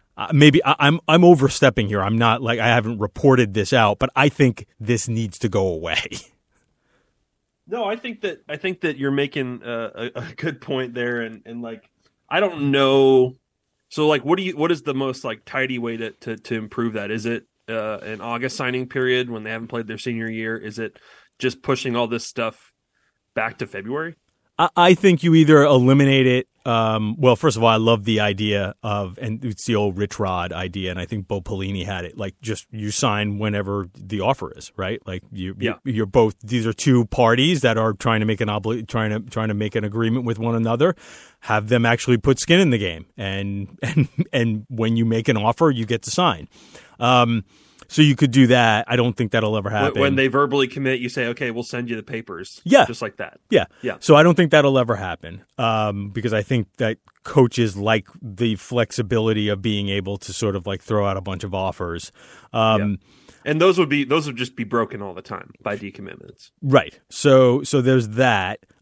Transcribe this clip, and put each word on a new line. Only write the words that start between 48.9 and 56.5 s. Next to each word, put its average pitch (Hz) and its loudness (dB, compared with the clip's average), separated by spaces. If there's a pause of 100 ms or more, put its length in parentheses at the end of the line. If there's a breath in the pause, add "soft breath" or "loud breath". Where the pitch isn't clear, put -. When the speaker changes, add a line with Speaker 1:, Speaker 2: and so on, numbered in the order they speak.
Speaker 1:
don't 120 0
think 113 -2
that'll 110 0
ever 101 -4
Speaker 2:
When, 107 -2
Speaker 1:
happen. 113 0
Speaker 2:
when 139 2
they 135 2
verbally 135 2
commit, 131 -4
you 123 -6
say, 120 -4
"Okay, 120 -6
we'll 117 -6
send 120 -8
you 117 -6
the 107 -10
papers." 98 -14
Speaker 1:
Yeah. 196 6
Speaker 2:
Just - -8
like 107 -10
that. - -14 (100)
Speaker 1:
Yeah. 135 2 (160 soft breath)
Speaker 2:
Yeah. 113 -6
Speaker 1:
So 156 6
I 151 8
don't 175 6
think 165 2
that'll 143 4
ever 117 0
happen, 90 -10 (120)
um, 107 -2
because 107 -4
I 110 0
think 113 -2 (100)